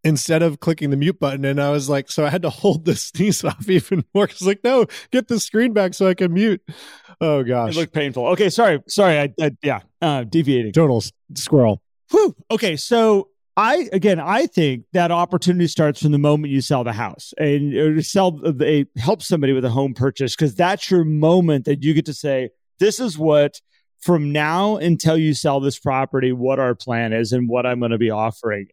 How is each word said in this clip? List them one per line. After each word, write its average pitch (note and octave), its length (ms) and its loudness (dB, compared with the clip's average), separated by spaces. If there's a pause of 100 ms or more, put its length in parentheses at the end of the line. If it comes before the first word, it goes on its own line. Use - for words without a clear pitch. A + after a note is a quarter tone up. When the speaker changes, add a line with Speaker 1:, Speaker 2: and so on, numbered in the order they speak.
Speaker 1:
instead D#3+ 380 0
of D#3+ 180 0
clicking D#3 300 -2
the C#3 80 0
mute D3+ 220 0
button. C#3 240 -4
And C#3 180 -2
I C#3+ 100 0
was C#3+ 180 -2
like, C#3 200 -2
so D3+ 160 -2
I C#3+ 40 0
had F3 140 -2
to D#3 60 -2
hold D#3+ 360 0
the E3 100 2
<laughs> - 140 -10
sneeze F#3+ 340 -2
off E3+ 260 -6
even F3+ 440 0
more. G3+ 140 2
'Cause - 140 -14
like, G3 220 -2
"No, B3 220 2 (260)
get B3 160 0
the A#3 120 -2
screen A3+ 340 0
back F#3+ 200 0
so G3 140 0
I F#3 60 2
can F3 200 0
mute." G3 280 0 (600)
Oh, D3 220 0
gosh. A#2+ 320 -2
Speaker 2:
It E3 40 -2
looked D#3+ 140 -6
painful. C3+ 340 -4
Okay, F#3 220 2
sorry. F3+ 380 2
Sorry. F3+ 320 2
I, C#3+ 220 -2
I, D3 100 0 (100)
yeah, C3 200 -4 (200)
uh, D3 220 -2
deviating. B2 480 0
Speaker 1:
Total C#3+ 260 4
s-, - 140 -4 (240)
squirrel. A#2 460 2 (300)
Speaker 2:
Whew. G4 220 4 (160)
Okay, G3+ 280 -2
so A3 500 2 (300)
I, B3 340 0
again, F#3 300 2
I G#3 240 0
think C3+ 480 -2
that F3 180 2
opportunity F3 560 0
starts D3+ 340 0
from D3+ 120 2
the C#3+ 40 2
moment D3 360 2
you C3+ 80 2
sell B2+ 240 -2
the A#2 80 -6
house G#2+ 440 -10
and, C#3+ 380 0
or D#3 260 2
sell, F3+ 440 0
uh, D#3+ 160 0
a, C#3+ 240 2 (100)
help C#3+ 260 -2
somebody C#3+ 300 0
with C3 140 0
a B2 40 -2
home C3 240 -2
purchase, C3 440 -2
'cause C3+ 180 0
that's F#3 340 -2
your F3+ 140 4
moment D#3 640 2
that C#3+ 180 -2
you D3+ 100 2
get D#3 120 0
to D3 80 -10
say, C3 380 -4 (280)
"This G#3 220 0
is F3+ 160 -4
what, D3 420 2 (400)
from D3+ 320 0
now E3+ 460 0
until D#3+ 400 2
you D#3 160 2
sell C#3 260 0
this C#3 180 -2
property, C3 540 -2
what B2+ 260 0
our B2+ 160 0
plan A#2 380 -4
is A2+ 220 0
and B2 160 0
what B2 160 -2
I'm B2 160 -2
gonna A#2 160 -2
be A2 120 0
offering." G#2+ 640 -4